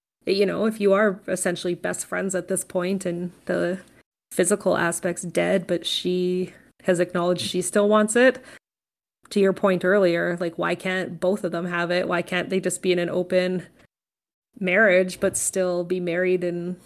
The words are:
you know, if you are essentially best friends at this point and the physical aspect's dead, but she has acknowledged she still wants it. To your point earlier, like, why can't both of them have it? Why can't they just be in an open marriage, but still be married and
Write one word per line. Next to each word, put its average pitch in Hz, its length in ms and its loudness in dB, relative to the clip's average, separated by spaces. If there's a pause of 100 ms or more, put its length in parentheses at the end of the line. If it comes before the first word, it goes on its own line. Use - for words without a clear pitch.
(260)
you 196 200 2
know, 180 200 0
if 220 140 -2
you 202 140 4
are 196 340 2
essentially 185 460 -2
best 175 320 -6
friends 185 300 -4
at 180 140 -6
this 185 140 -4
point 190 420 -4
and 175 260 -6 (140)
the 180 340 -2 (520)
physical 185 460 0
aspect's 170 460 -2
dead, 175 440 0
but 170 180 -2
she 180 680 -2 (300)
has 180 160 2
acknowledged 175 420 0
she - 200 -4
still 208 280 2
wants 214 260 4
it. 247 280 4 (880)
To - 80 0
your 190 140 4
point 185 320 2
earlier, 175 540 4
like, 170 180 -6
why 175 180 -2
can't 185 440 -6
both 196 240 0
of 175 80 -2
them 170 140 -4
have 175 260 -2
it? 180 160 0
Why 175 140 -2
can't 175 280 -4
they 190 100 0
just 175 220 -4
be 185 100 0
in 180 80 2
an 175 100 -2
open 180 560 0 (920)
marriage, 185 600 4
but 190 180 0
still 180 460 -2
be 180 160 -4
married 180 440 0
and 175 420 -4